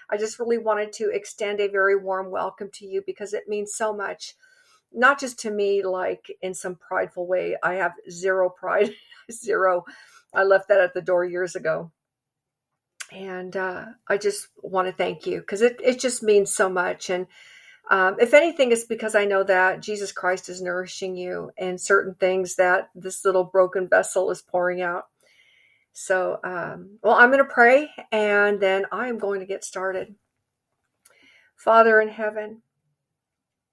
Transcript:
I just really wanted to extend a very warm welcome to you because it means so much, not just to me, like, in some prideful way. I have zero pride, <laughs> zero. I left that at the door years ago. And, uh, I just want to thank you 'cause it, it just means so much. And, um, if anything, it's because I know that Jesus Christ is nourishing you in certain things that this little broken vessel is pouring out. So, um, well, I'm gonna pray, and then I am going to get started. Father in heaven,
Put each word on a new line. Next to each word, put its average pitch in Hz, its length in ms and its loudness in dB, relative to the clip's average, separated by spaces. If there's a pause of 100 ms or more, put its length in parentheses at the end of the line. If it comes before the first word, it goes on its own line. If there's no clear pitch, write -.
(100)
I 208 80 -2
just 220 200 -4
really 233 200 -2
wanted 214 360 -2
to 214 160 -4
extend 202 500 -4
a 202 80 0
very 196 280 4
warm 190 340 -4
welcome 190 440 -8
to 208 120 -18
you 190 200 -6
because 196 260 -10
it 202 160 -8
means 208 260 -6
so 214 200 -4
much, - 400 -10 (580)
not 254 260 4
just 262 220 -10
to 220 100 -8
me, 202 320 0
like, 185 600 -6
in 190 120 -6
some 185 220 -10
prideful 180 500 -6
way. 180 360 -2
I 175 120 0
have 175 200 -4 (160)
zero 185 400 0
pride, 185 420 -2 (200)
<laughs> - 200 -20
zero. 185 520 0 (500)
I 196 100 2
left 196 240 4
that 196 120 6
at 180 120 2
the 180 100 -6
door 175 220 2
years 180 320 -4
ago. 165 360 -6 (1200)
And, 185 460 -10
uh, 185 300 -6 (200)
I 202 120 0
just 202 300 -4 (140)
want 185 240 -2
to 185 60 -4
thank 185 340 -4
you 175 160 -4
'cause 208 200 -6
it, 240 200 4
it 254 160 2
just - 240 -4
means 208 320 4
so 196 140 2
much. 185 400 -4
And, 180 180 -4 (640)
um, 190 300 2
if 240 140 6
anything, 302 360 4
it's 233 140 0
because 220 300 -4
I 202 100 4
know 196 200 2
that 185 360 2
Jesus 202 320 -8
Christ 185 380 -4
is 180 100 -12
nourishing 180 560 -6
you 180 400 -8
in 180 220 -6
certain 190 360 2
things 185 420 -2
that 185 380 2
this 180 300 -8
little 185 200 4
broken 185 440 0
vessel 185 420 2
is 180 120 -6
pouring 180 400 -2
out. 175 260 -6 (840)
So, 185 500 -2
um, 175 580 -10
well, - 120 4
I'm 240 160 8
gonna 269 160 4
pray, 262 440 6 (220)
and 208 480 2
then 196 320 2
I 226 160 -4
am 233 80 -4
going 202 240 -4
to 190 60 -12
get 196 180 -10
started. 190 500 -8 (1400)
Father 226 460 6
in 214 60 -2
heaven, 214 540 -8 (1120)